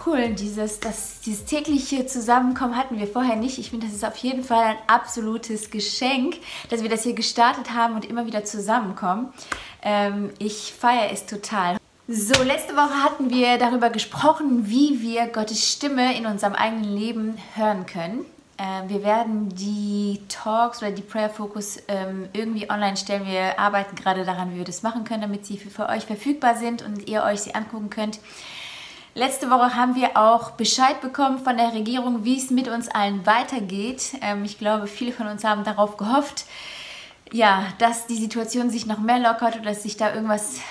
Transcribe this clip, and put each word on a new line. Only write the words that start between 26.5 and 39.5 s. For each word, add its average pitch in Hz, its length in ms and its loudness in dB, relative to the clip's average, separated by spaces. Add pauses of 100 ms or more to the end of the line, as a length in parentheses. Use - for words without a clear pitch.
sind 233 280 -2
und 208 260 -8
ihr 214 160 0
euch 208 160 2
sie - 160 -6
angucken 214 340 -6
könnt. 214 300 -4 (960)
Letzte 262 360 0
Woche 240 240 6
haben 247 220 4
wir 254 200 2
auch 226 360 6
Bescheid 262 480 2
bekommen 262 400 0
von 247 160 2
der 233 160 4
Regierung, 233 520 0
wie 254 140 4
es - 120 -2
mit 247 180 4
uns 233 180 -4
allen 202 400 0
weitergeht. 220 960 0
Ähm, 208 240 -2
ich 202 120 -8
glaube, 208 300 0
viele 240 240 -4
von 240 160 -4
uns 208 160 -6
haben 208 220 2
darauf 208 320 2
gehofft, 254 480 0 (880)
ja, 202 320 6 (140)
dass 233 280 2
die 226 140 -2
Situation 226 500 0
sich 220 160 -4
noch 214 120 -2
mehr 233 200 4
lockert 233 380 2